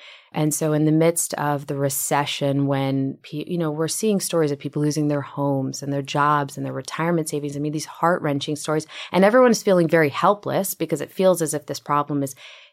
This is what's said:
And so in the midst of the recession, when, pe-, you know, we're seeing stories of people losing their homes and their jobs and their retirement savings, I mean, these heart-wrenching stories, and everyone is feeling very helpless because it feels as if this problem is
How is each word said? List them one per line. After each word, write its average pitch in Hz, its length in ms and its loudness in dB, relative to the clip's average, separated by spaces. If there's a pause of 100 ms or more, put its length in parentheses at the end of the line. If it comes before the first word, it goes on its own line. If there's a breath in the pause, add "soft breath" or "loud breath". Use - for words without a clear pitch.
(320 loud breath)
And 151 220 0
so 156 180 -2
in 151 120 2
the 151 80 4
midst 165 420 2
of 143 320 -2
the 147 100 -6
recession, 139 880 0
when, 135 560 -2
pe-, 151 240 -10
you 175 120 -4
know, 160 120 -2
we're 156 180 -2
seeing 208 300 0
stories 165 320 0
of 143 80 -2
people 147 240 -4
losing 147 260 0
their 147 120 0
homes 139 600 -2
and 139 100 -6
their 139 100 -2
jobs 143 540 0
and 139 80 -8
their 131 80 -6
retirement 160 560 -2
savings, 143 280 -6
I 143 40 -6
mean, 151 120 -2
these 151 120 -6
heart-wrenching 151 720 -2
stories, 156 300 -2 (260 loud breath)
and 190 120 4
everyone 247 260 6
is - 120 2
feeling 180 260 4
very 160 200 4
helpless 180 640 0
because 156 260 -4
it 143 120 -8
feels 185 300 4
as 151 100 0
if 147 140 -6
this - 140 -8
problem 147 420 0
is 139 120 -6 (380 loud breath)